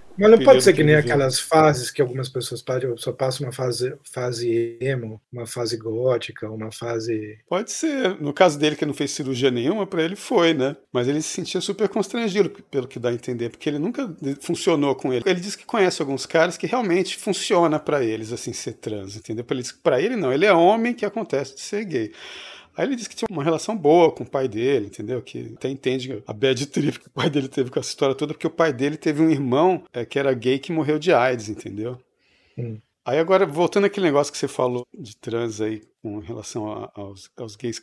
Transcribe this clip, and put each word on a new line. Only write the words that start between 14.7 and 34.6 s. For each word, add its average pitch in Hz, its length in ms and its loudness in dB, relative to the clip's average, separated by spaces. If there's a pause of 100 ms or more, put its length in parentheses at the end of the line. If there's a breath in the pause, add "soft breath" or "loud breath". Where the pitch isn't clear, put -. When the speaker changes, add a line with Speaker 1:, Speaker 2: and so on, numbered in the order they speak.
Speaker 2:
com 135 180 -4
ele. 120 140 -2
Ele 185 140 2
diz 196 160 -8
que - 80 -20
conhece 202 380 0
alguns - 240 -4
caras 170 320 2
que 185 80 -4
realmente 185 500 0
funciona 170 640 2
pra 143 240 0
eles, 110 280 -4
assim, 117 200 -8
ser - 220 -10
trans, 101 420 -10
entendeu? 113 340 -8
Ele 131 120 -2
diz - 100 -12
que - 80 -20
pra 139 200 4
ele 233 160 0
não, 160 160 0
ele 151 120 2
é 208 80 8
homem 214 400 6
que 208 140 -4
acontece 156 480 -4
de - 80 -16
ser 208 240 -6
gay. 117 260 -4 (640 loud breath)
Aí 180 100 0
ele 269 80 -2
diz 233 140 -8
que - 80 -20
tinha - 120 -6
uma 160 140 -6
relação 165 340 -2
boa 160 360 6
com - 100 -10
o - 80 -14
pai 135 160 0
dele, 117 400 0
entendeu? 113 340 -8
Que 117 360 -12
até 131 120 -6
entende 131 560 -4
a - 80 -10
bad 127 360 0
trip 147 320 -2
que - 80 -20
o - 20 -20
pai 151 180 -2
dele 143 200 -2
teve 127 200 -2
com 135 120 -6
essa - 80 -4
história 135 260 0
toda, 151 180 -4
porque - 140 -4
o 156 40 -4
pai 160 220 2
dele 143 240 -2
teve 151 240 0
um 160 80 6
irmão, 143 540 2 (100)
é, 120 140 -6
que - 120 -4
era 139 140 2
gay 127 260 0
que 170 140 -8
morreu 151 260 0
de 165 140 2
aids, 120 360 2
entendeu? 107 500 -10 (580)
Speaker 1:
Hum. 117 240 -8 (240)
Speaker 2:
Aí 131 140 0
agora, 185 260 4
voltando 170 420 2
àquele 196 200 0
negócio 143 260 2
que - 60 -12
você 147 80 -2
falou 123 400 -2 (100)